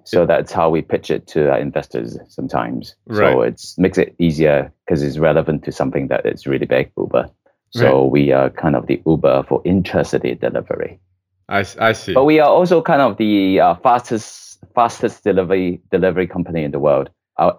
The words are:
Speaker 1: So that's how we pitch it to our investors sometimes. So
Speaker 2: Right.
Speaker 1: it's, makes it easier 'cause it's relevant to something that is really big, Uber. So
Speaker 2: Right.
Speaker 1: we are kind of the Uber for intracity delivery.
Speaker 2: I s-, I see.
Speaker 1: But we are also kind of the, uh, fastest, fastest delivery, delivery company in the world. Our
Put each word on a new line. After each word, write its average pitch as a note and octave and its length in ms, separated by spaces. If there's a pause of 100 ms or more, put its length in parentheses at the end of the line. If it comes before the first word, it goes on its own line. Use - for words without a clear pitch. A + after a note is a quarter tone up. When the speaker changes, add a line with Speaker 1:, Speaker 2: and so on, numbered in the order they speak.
Speaker 1:
So F2 220
that's D2+ 260
how E2 180
we D#2+ 100
pitch - 300
it B1 180
to D2 220
our C2+ 80
investors B1 580 (120)
sometimes. B1 680 (180)
So G#2 80 (200)
Speaker 2:
Right. A#1 80
Speaker 1:
it's, - 300
makes F#2 200
it - 200
easier D2+ 540 (160)
'cause D2+ 140
it's C#2+ 160
relevant D#2 460
to C#2+ 80
something C#2 360
that C2 160
is - 220
really C2+ 200
big, B1+ 300
Uber. B1 320 (420)
So C2+ 340
Speaker 2:
Right. C2 80
Speaker 1:
we C#2 200
are C2 180
kind D2 260
of A#1+ 100
the - 180
Uber C#2 440
for C2+ 160
intracity E2 720
delivery. - 640 (480)
Speaker 2:
I G2+ 120
s-, - 180
I A2+ 140
see. - 220
Speaker 1:
But C3 100
we D#3 140
are D3 100
also E3+ 320
kind D#3 220
of A2+ 140
the, G2 440
uh, F2 220
fastest, - 840 (100)
fastest A#2 500
delivery, F#2 680
delivery F2+ 380
company E2+ 340
in C#2+ 80
the C#2+ 80
world. C#2 320 (280)
Our F2 200